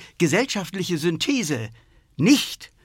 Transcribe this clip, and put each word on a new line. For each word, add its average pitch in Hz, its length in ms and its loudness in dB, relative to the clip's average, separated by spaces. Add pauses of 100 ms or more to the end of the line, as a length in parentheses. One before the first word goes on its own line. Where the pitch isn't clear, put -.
(200)
gesellschaftliche 180 800 0
Synthese 156 720 -2 (480)
nicht, - 540 2 (140)